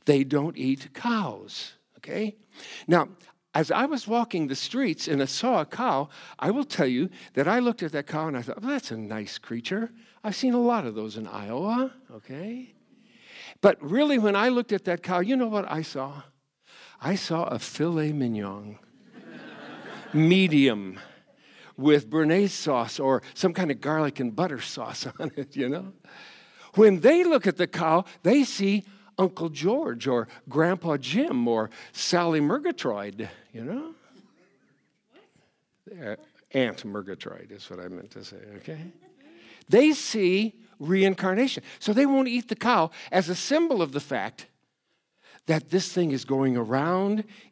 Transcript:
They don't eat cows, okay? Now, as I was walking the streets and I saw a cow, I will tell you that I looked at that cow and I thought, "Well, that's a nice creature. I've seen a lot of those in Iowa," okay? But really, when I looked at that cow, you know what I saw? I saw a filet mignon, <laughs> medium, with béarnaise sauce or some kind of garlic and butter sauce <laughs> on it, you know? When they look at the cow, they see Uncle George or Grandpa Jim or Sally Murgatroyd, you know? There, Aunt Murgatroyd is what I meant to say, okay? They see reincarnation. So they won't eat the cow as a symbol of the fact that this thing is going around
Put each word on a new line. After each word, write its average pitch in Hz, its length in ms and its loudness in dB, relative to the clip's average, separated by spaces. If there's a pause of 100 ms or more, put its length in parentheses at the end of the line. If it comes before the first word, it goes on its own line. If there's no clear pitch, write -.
They 143 200 6
don't 143 340 -2
eat 135 340 -4
cows, 135 800 -6 (240)
okay? 214 400 -6 (500)
Now, 165 220 4 (460)
as 151 160 2
I 240 160 2
was 285 200 -4
walking 214 400 -2
the 131 80 -6
streets 214 540 -4
and 143 140 0
I - 20 -2
saw 214 380 0
a 147 40 -8
cow, 151 440 -2 (280)
I 139 120 0
will 262 140 0
tell 180 220 0
you 131 220 0 (240)
that 139 160 0
I 226 120 2
looked 240 220 -2
at 156 100 -4
that 147 140 -6
cow 156 220 -4
and 143 80 -4
I 120 60 -6
thought, - 180 -10
"Well, 233 100 -6
that's 285 200 -6
a 113 60 -8
nice 107 420 -8
creature. 190 520 -6 (320)
I've 214 140 -6
seen 254 180 0
a 240 60 2
lot 240 260 2
of 110 80 -6
those 107 220 -8
in 110 100 -8
Iowa," 165 640 -4 (200)
okay? 185 640 -14 (840)
But 196 220 6
really, 262 360 2
when 208 180 4
I 220 140 4
looked 240 200 0
at 202 140 -2
that 175 180 -2
cow, 180 180 0
you 202 140 0
know 254 140 2
what 208 200 -2
I 160 140 -2
saw? 143 400 -8 (760)
I 185 160 0
saw 165 280 -2
a - 140 -4
filet 156 540 -2
mignon, 104 640 -4 (680)
<laughs> - 680 -18
medium, 147 880 4 (760)
with 139 340 4
béarnaise 160 400 2
sauce 123 500 -2
or 135 220 2 (120)
some 185 200 0
kind 180 160 0
of 123 100 -4
garlic 151 400 -2
and 117 160 -4
butter 156 240 -2
sauce - 520 -10
<laughs> - 60 -18
on 156 180 -8
it, 139 200 -10
you 131 120 -2
know? 190 240 -6 (840)
When 202 260 8
they 320 240 8
look 302 240 2
at 180 80 0
the 175 100 0
cow, 165 380 2 (180)
they 254 220 6
see 196 400 0 (340)
Uncle 180 320 0
George 147 560 -2
or 120 220 0 (200)
Grandpa 160 480 0
Jim 135 500 0
or 113 220 2 (240)
Sally 170 480 0
Murgatroyd, 113 880 -2 (240)
you 113 120 -12
know? 285 300 -10 (1900)
There, 131 300 -12 (360)
Aunt 123 320 -2
Murgatroyd 95 640 -12
is 101 180 -18
what 90 120 -14
I 90 80 -12
meant 92 240 -14
to 101 120 -18
say, 95 140 -20 (180)
okay? 156 240 -14 (880)
They 285 240 6
see 208 640 0 (240)
reincarnation. 190 840 2 (180)
So 214 120 0
they 262 140 4
won't 269 220 4
eat 240 200 -2
the 220 80 -6
cow 208 340 2 (220)
as 170 160 2
a 180 60 -2
symbol 285 480 2
of 143 100 -2
the 139 80 -4
fact 110 460 -6 (1000)
that 156 220 0
this 180 240 0
thing 170 200 0
is 131 120 -2
going 131 320 2
around 175 680 0 (280)